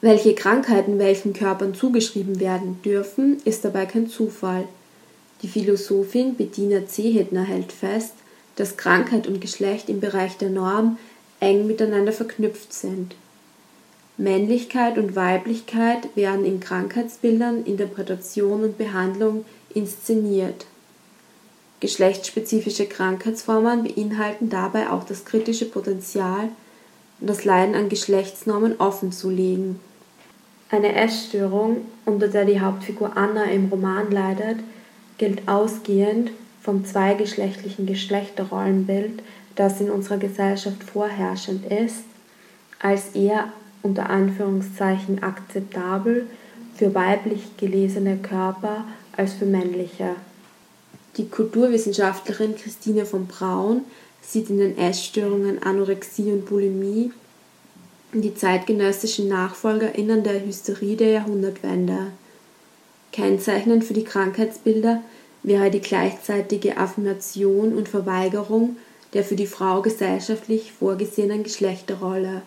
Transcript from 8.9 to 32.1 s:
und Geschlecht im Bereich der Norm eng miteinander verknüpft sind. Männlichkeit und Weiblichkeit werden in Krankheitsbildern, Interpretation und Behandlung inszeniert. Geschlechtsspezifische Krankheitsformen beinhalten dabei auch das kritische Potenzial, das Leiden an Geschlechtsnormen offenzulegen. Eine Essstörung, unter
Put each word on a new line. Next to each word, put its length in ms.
und 120
Geschlecht 480
im 120
Bereich 380
der 120
Norm 480
eng 300
miteinander 420
verknüpft 600
sind. 420
Männlichkeit 840
und 160
Weiblichkeit 1040
werden 280
in 140
Krankheitsbildern, 1080
Interpretation 1000
und 140
Behandlung 680
inszeniert. 920
Geschlechtsspezifische 1040
Krankheitsformen 1000
beinhalten 640
dabei 400
auch 160
das 220
kritische 400
Potenzial, 840
das 240
Leiden 300
an 160
Geschlechtsnormen 920
offenzulegen. 1000
Eine 240
Essstörung, 880
unter 220